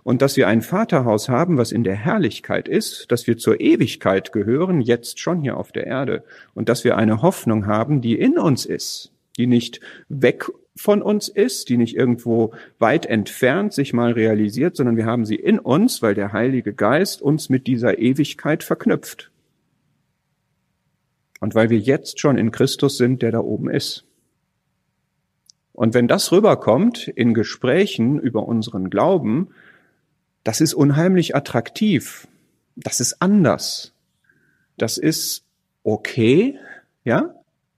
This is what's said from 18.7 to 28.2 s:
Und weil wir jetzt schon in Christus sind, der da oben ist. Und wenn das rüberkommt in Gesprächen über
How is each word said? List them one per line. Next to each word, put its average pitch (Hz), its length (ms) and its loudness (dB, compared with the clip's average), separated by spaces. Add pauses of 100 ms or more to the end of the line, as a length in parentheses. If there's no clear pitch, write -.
Und 107 160 -4
weil 110 140 4
wir 113 100 4
jetzt 131 400 -2
schon 139 180 2
in 110 140 0
Christus - 460 0
sind, 127 240 2
der 113 100 0
da 113 80 -2
oben - 300 -4
ist. - 360 -6 (1700)
Und 117 200 0
wenn 120 140 4
das 175 240 2
rüberkommt 180 760 2
in 117 260 2
Gesprächen 127 840 0
über 110 280 -4